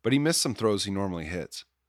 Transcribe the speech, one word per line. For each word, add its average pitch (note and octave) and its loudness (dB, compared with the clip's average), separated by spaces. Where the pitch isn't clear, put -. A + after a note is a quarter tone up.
but A#2 2
he C#3 6
missed D#3 2
some C3 -2
throws G#2 2
he G2+ -4
normally F#2 -4
hits. - -8